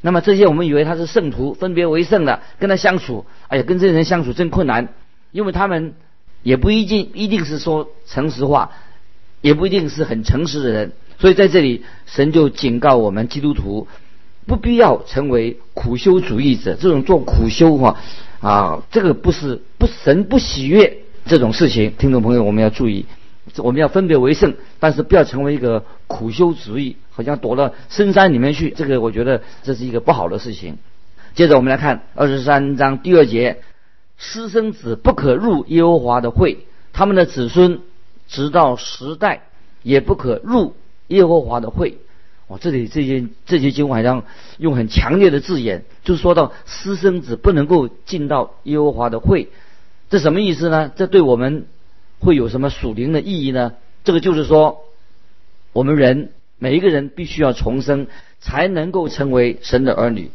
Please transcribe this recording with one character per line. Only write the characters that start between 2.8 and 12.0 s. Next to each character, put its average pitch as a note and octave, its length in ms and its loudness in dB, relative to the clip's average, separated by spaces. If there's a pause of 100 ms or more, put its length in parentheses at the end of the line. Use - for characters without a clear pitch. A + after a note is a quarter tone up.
处， A2+ 300 -8 (200)
哎 C3+ 100 0
呀， C3 60 2
跟 F3+ 140 0
这 F#3 100 4
些 F3+ 60 6
人 D#3+ 120 4
相 E3+ 180 0
处 B2 100 -4
真 E3 160 -2
困 F3 160 0
难， A#2+ 240 0 (420)
因 G#3 140 -4
为 F#3+ 60 -4
他 F#3+ 160 -2
们 E3 260 -4 (480)
也 B2+ 160 2
不 F3+ 140 2
一 G#3+ 160 2
定， G3+ 260 -2
一 G#3 140 -4
定 F#3+ 180 0
是 D3 140 -6
说 D#3 300 -4 (180)
诚 C#3+ 240 -4
实 B2 120 -4
话， C3+ 280 0 (680)
也 D3 120 4
不 D#3+ 140 2
一 - 20 0
定 F3+ 180 0
是 D3 160 -4
很 A2+ 200 -4
诚 C#3+ 240 0
实 C#3+ 160 -4
的 B2 80 0
人。 G#2+ 220 -2 (260)
所 F#3+ 100 6
以 F#3 60 6
在 G3 120 6
这 E3+ 140 6
里， B2 240 0 (220)